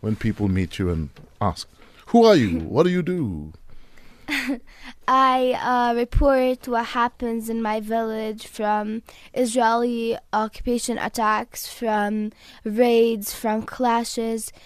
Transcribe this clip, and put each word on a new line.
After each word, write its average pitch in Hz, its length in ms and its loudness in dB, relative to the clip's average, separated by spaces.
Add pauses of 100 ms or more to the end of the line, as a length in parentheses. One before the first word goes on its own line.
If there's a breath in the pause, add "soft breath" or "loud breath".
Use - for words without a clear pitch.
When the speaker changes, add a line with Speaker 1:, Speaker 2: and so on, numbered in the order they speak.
Speaker 1:
when 107 120 -2
people 104 320 -2
meet 92 320 0
you 90 120 0
and 80 180 -2 (320)
ask, - 260 -2 (420 soft breath)
"Who 233 180 6
are 208 100 8
you? 90 240 2
Speaker 2:
<laughs> 80 80 -6
Speaker 1:
What 139 140 2
do 180 80 2
you 180 120 0
do?" 101 520 -6 (720 soft breath)
Speaker 2:
<laughs> 269 320 -4 (480 loud breath)
I, 262 540 4
uh, 240 340 2
report 254 720 2
what 233 200 -2
happens 233 640 -2
in 226 100 -2
my 214 200 -2
village, 220 680 -4
from 214 560 -2 (320 loud breath)
Israeli 233 840 2 (160)
occupation 220 640 -2
attacks, 214 760 -2
from 214 600 -2 (320 loud breath)
raids, 226 680 2
from 220 300 -4
clashes, 233 840 -2 (160 soft breath)